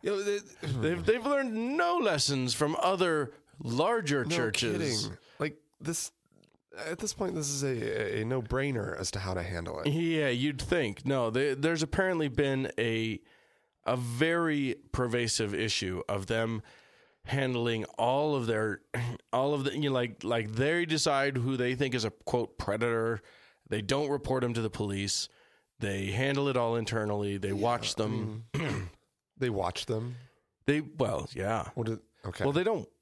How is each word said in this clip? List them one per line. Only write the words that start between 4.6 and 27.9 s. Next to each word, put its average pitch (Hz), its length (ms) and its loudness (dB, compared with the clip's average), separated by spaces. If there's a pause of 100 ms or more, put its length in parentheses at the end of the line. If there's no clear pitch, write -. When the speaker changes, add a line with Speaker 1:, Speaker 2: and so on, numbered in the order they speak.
Speaker 1:
kidding. 104 140 -8 (200)
Like, 151 180 -2 (240)
this, 165 300 -4 (760)
at 165 120 -6
this - 160 -4
point, 190 200 -2
this 151 140 -2
is 143 140 -2
a, 113 580 0
a 110 40 0
no-brainer 127 760 -2
as 92 140 -2
to 101 80 -4
how 95 140 -4
to 90 80 -2
handle 85 380 -6
it. 87 80 -2
Speaker 2:
Yeah, 156 400 2
you'd 127 320 0
think. 135 460 0
No, 131 240 2
they, 131 240 2
there's 156 280 0
apparently 170 460 2
been 135 500 0
a, 113 420 0 (640)
a 127 120 2
very 143 800 2 (160)
pervasive 117 600 0
issue 92 540 -2
of 98 180 -2
them 113 360 -2 (640)
handling 120 580 0 (140)
all 143 380 4
of 123 100 0
their, 110 340 0 (120)
<clears throat> 120 400 -4
all 139 220 4
of 135 100 0
the, 135 100 0
you 147 160 0
know, 135 40 2
like, 123 300 -2
like, 110 280 0
they 151 320 2
decide 143 520 2
who 127 200 0
they 123 180 2
think 127 200 0
is 117 100 0
a, 107 60 0
quote, - 480 -2
predator. 113 640 0 (480)
They 104 140 -2
don't 139 280 0
report 131 340 0
'em 120 100 0
to 117 60 0
the 110 100 0
police. 101 580 -2 (520)
They 98 260 -2
handle 135 420 0
it 127 80 0
all 117 200 2
internally. 104 640 0
They 98 100 -2
Speaker 1:
Yeah, 98 60 0
Speaker 2:
watch 117 420 0